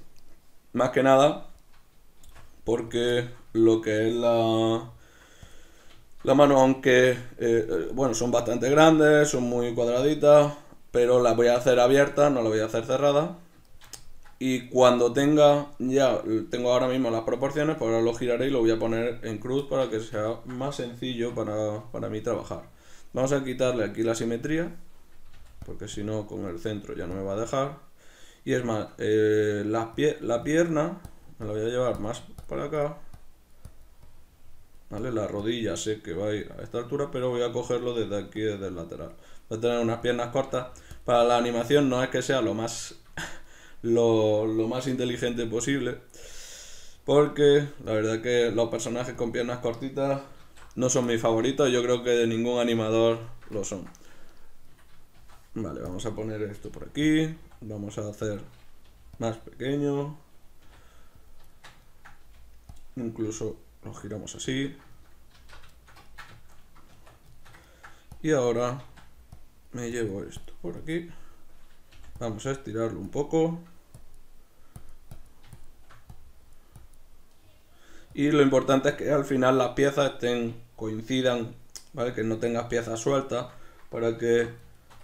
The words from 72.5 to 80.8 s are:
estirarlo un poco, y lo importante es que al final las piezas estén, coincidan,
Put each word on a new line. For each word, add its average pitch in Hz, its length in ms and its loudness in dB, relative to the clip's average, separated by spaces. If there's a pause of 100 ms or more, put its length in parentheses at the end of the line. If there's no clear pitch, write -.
estirarlo 113 480 -6
un - 80 -10
poco, 160 500 0 (4000)
y 143 160 2
lo 151 120 6
importante 135 480 4
es 143 40 -4
que - 160 -4
al 143 140 2
final 131 340 4
las 120 120 2
piezas 139 420 2
estén, 120 420 -2 (220)
coincidan, 117 800 -2 (360)